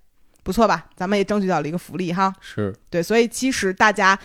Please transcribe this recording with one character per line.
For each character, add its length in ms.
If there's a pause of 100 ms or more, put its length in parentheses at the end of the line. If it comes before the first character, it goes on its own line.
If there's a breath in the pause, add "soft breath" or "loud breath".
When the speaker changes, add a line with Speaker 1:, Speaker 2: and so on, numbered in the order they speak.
(440)
Speaker 1:
不 80
错 160
吧？ 260
咱 160
们 80
也 60
争 180
取 60
到 140
了 80
一 20
个 60
福 180
利 160
哈。 300
Speaker 2:
是。 340 (140)
Speaker 1:
对， 120
所 160
以 120
其 200
实 240
大 200
家， 320